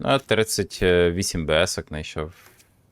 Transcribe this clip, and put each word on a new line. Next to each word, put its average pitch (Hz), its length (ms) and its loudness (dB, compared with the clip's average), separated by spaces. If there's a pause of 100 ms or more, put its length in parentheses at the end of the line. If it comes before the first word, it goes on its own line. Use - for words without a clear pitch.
А, 135 160 0
тридцять 107 640 -2
вісім 87 640 2
Б 78 200 4
С-ок - 220 -6
знайшов. 78 440 -8 (600)